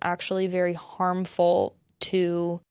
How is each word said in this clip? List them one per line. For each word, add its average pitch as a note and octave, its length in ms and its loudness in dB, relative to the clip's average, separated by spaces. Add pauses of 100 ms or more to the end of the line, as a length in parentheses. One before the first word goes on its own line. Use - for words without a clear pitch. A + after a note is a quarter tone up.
actually F#3 460 -2
very F3+ 280 0
harmful F3+ 1000 0 (240)
to F3 580 0 (120)